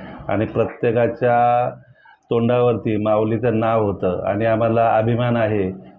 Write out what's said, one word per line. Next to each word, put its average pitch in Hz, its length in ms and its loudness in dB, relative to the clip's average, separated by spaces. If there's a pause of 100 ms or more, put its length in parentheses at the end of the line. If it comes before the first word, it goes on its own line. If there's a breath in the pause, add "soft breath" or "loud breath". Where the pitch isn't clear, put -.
(280 loud breath)
आणि 104 160 0
प्रत्येकाच्या 120 1300 0 (600 soft breath)
तोंडावरती 120 680 2
माऊलीचं 110 640 0
नाव 113 240 2
होतं 92 420 -2
आणि 104 180 -2
आम्हाला 113 520 2
अभिमान 117 400 0
आहे 107 340 0 (280 loud breath)